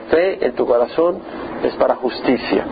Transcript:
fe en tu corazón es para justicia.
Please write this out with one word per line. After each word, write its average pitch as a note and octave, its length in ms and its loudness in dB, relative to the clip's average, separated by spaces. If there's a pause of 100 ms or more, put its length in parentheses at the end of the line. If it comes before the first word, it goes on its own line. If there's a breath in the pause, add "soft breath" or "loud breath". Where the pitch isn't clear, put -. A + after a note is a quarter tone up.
fe F3 340 2
en B2 100 0
tu B2+ 120 0
corazón C3 540 2 (440 loud breath)
es B2+ 120 0
para B2+ 200 2
justicia. - 760 0